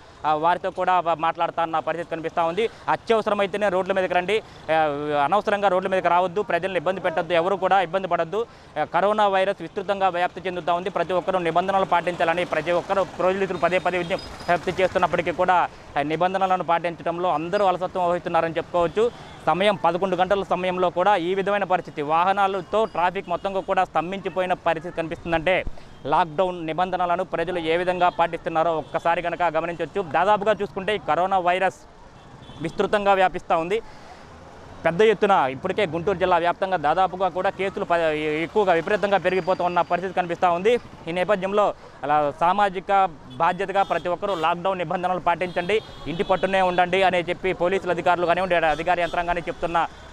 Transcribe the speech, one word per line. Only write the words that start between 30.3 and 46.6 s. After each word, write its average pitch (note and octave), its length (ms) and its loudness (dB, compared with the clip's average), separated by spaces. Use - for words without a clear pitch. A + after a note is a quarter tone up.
చూసుకుంటే G3+ 340 -4
ఈ - 20 -2
కరోనా F3+ 420 0
వైరస్ F3+ 360 0
విస్తృతంగా G3 520 2
వ్యాపిస్తా F#3 440 2
ఉంది. F3+ 240 -2
పెద్ద E3 160 2
ఎత్తున G#3+ 300 6
ఇప్పటికే F3 540 2
గుంటూరు E3+ 320 -2
జిల్లా F3+ 200 4
వ్యాప్తంగా F3 400 0
దాదాపుగా F3+ 520 2
కూడా F#3 200 -2
కేసులు F#3+ 360 -4
ప-, E3 280 2
ఎక్కువగా F#3 300 2
విపరీతంగా G3 440 2
పెరిగిపోతూ F#3 460 0
ఉన్న F3 180 2
పరిస్థితి F3 340 -2
కనిపిస్తా F3+ 360 0
ఉంది. G3+ 280 2
ఈ E3 40 -6
నేపథ్యంలో F#3+ 600 0
అలా D3 360 2
సామాజిక F#3+ 680 2
బాధ్యతగా F3+ 520 0
ప్రతి F3 260 -2
ఒక్కరూ F#3+ 260 -2
లాక్‌డౌన్ F3 420 0
నిబంధనలు F3+ 420 -2
పాటించండి, F3+ 640 0
ఇంటి E3 160 -4
పట్టునే F#3+ 380 2